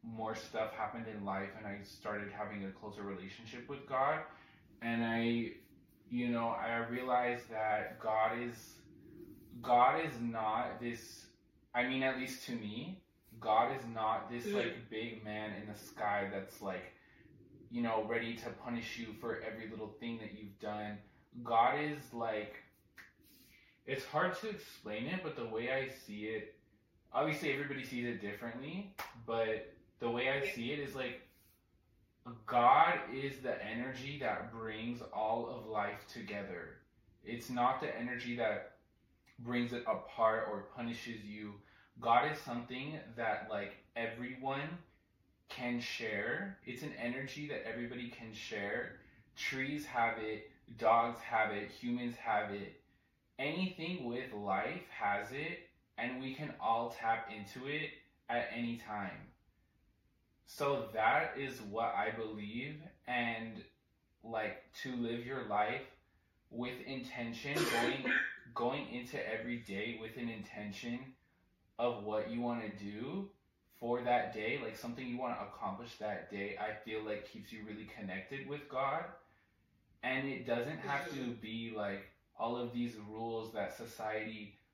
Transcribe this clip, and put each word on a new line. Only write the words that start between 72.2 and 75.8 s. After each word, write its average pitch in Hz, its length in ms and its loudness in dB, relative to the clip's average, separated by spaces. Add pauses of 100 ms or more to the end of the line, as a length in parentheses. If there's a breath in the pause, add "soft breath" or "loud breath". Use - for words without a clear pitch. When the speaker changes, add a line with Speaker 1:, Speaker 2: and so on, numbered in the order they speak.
Speaker 1:
you 117 100 0
wanna 117 360 0
do 120 540 -4 (480)
for 120 240 2
that 120 320 4
day, 113 260 0
like, 113 160 -4
something 123 300 -6
you 120 120 -2
wanna 120 200 -2 (140)
accomplish 104 460 -6